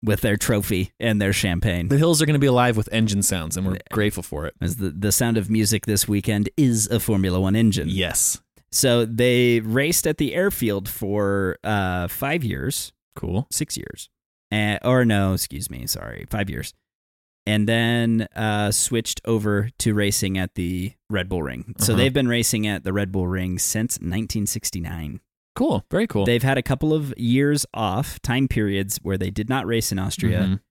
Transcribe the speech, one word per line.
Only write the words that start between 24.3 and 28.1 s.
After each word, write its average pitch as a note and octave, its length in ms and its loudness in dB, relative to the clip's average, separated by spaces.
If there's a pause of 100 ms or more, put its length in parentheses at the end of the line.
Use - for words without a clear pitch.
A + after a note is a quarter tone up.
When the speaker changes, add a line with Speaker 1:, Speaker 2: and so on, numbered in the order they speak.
Speaker 1:
sixty-nine. E2+ 720 -8 (360)
Speaker 2:
Cool. A#3+ 360 0
Very G#3 160 0
cool. G2+ 180 0
Speaker 1:
They've A#2+ 180 2
had C3+ 140 2
a B2 60 -2
couple D#3 300 0
of D3 240 -2
years C3+ 560 2
off, G#2+ 480 -2